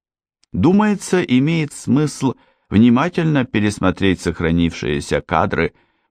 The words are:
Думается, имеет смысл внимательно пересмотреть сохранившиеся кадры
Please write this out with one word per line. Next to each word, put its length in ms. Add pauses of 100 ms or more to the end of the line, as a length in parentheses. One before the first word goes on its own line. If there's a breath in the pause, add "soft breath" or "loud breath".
(520)
Думается, 720
имеет 500
смысл 640 (360 soft breath)
внимательно 760
пересмотреть 760
сохранившиеся 1000
кадры 520 (380)